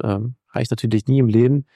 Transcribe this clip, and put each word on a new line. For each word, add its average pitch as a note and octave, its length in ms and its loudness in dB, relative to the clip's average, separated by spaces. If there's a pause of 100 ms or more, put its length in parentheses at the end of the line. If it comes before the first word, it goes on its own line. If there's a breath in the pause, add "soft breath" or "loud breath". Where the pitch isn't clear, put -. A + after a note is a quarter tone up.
ähm, A2 320 -4 (140)
reicht - 220 -4
natürlich A2 360 -2
nie C3+ 120 2
im B2 100 2
Leben B2+ 360 2 (100)